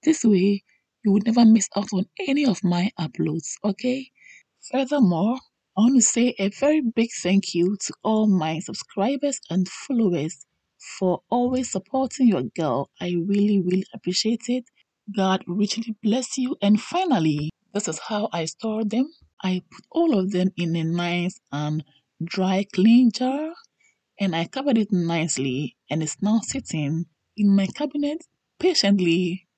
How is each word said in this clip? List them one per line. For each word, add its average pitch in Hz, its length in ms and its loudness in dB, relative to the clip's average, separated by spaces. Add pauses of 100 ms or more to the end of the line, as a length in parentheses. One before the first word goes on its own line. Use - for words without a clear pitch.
This 311 200 2
way, 202 400 2 (400)
you 208 80 2
would 208 140 2
never 233 200 4
miss 220 300 6
out 202 180 -4
on 185 120 0 (220)
any 285 180 0
of 202 180 0
my 175 360 0
uploads, 160 640 -6
okay? 247 460 -4 (640)
Furthermore, 247 640 0 (400)
I 202 40 2
want 247 140 4
to 247 60 6
say 240 360 2
a 196 120 0
very 294 320 2
big 226 280 0 (140)
thank 190 320 2
you 180 220 0
to - 160 -4 (100)
all 220 240 2
my 165 320 2
subscribers 262 800 -4 (100)
and 185 180 0
followers 175 760 -2 (540)
for 180 300 0
always 247 420 0
supporting 262 560 0
your 175 160 4
girl. 139 460 -2 (100)
I 175 160 -4 (100)
really, 202 360 2
really 185 320 0
appreciate 214 540 -2
it. 247 180 -4 (500)
God 190 320 0
richly 208 540 -4
bless 233 360 -2
you. 254 240 -2
And 208 200 4
finally, 160 680 -2 (220)
this 202 140 -4
is 156 120 -6
how 208 340 -4
I 165 120 -4
store 220 380 -6
them. 233 260 -2 (340)
I 185 280 -2
put - 200 -20
all 320 260 2
of 190 140 0
them 185 260 2
in 170 180 -2
a 165 80 -2
nice 175 560 -2 (120)
and 147 320 -4 (400)
dry 190 500 -2
clean 226 380 6
jar, 277 420 -4 (680)
and 190 160 -2
I 165 100 -2
covered 269 320 0
it 214 140 0
nicely, 160 840 -2 (120)
and 160 140 -2
it's - 180 -8
now 214 220 2
sitting 160 640 -4 (320)
in 202 180 4
my 196 120 2
cabinet 294 580 -4 (340)
patiently 185 880 2 (100)